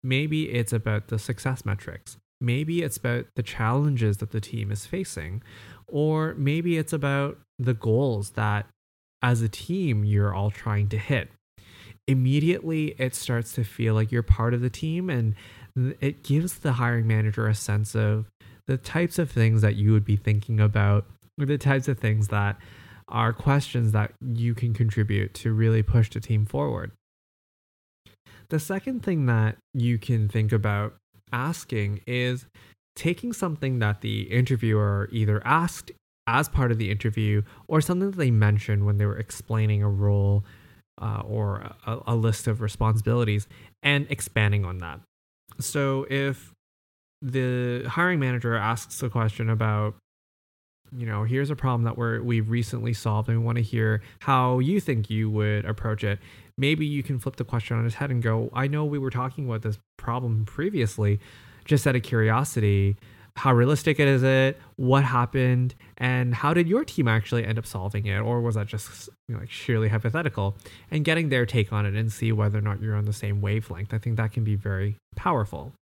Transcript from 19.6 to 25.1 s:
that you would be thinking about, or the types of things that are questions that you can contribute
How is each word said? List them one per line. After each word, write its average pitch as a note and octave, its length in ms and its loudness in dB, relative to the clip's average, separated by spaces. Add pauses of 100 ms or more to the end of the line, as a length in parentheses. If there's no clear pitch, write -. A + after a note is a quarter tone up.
that G#2+ 140 4
you G#2 160 4
would G#2+ 140 6
be G#2 100 2
thinking G#2+ 440 0
about, G#2 460 4 (340)
or C#3+ 60 0
the C#3+ 120 0
types C3+ 300 2
of C3+ 120 -2
things G#2+ 300 2
that G2+ 280 0 (520)
are A2+ 240 0
questions C3 580 0
that G#2+ 300 0
you A#2 340 -2
can A#2 180 -2
contribute G#2 640 0